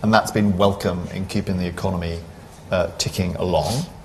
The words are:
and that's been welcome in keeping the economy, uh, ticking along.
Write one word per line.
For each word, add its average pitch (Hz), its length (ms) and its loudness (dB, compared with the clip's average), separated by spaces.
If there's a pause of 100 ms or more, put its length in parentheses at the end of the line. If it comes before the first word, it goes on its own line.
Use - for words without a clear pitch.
and 107 100 4
that's 107 160 6
been 104 280 2
welcome 98 560 2
in 95 120 -4
keeping 95 320 -2
the 90 80 0
economy, 85 540 -4 (500)
uh, 90 180 2 (100)
ticking 87 400 -2
along. 90 480 0 (200)